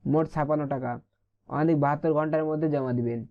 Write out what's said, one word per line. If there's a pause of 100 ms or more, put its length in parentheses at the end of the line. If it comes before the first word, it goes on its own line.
মোট
ছাপান্ন (100)
টাকা (580)
অনধিক
বাহাত্তর
ঘন্টার
মধ্যে
জমা
দিবেন। (120)